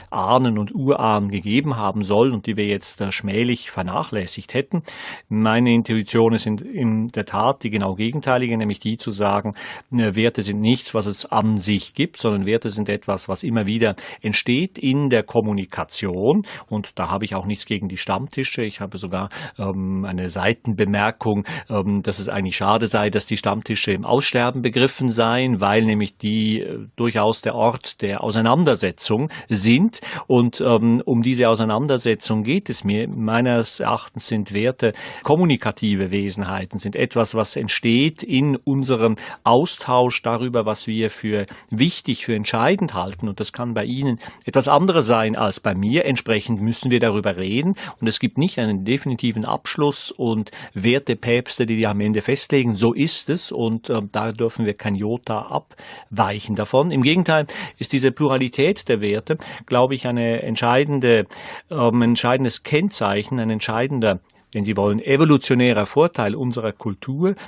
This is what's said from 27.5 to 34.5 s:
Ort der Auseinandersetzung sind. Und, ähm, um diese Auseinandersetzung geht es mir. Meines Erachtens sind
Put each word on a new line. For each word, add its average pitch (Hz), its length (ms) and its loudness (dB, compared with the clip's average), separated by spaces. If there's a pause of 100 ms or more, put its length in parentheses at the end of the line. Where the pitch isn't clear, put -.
Ort 120 460 -2
der 101 220 -4
Auseinandersetzung 117 1040 2 (180)
sind. 117 540 4 (260)
Und, 120 340 2
ähm, 117 440 4
um 120 160 2
diese 123 280 2
Auseinandersetzung 113 920 0
geht 151 260 -2
es 123 140 -6
mir. 104 240 0
Meines 117 720 0
Erachtens 113 480 -4
sind 104 260 -4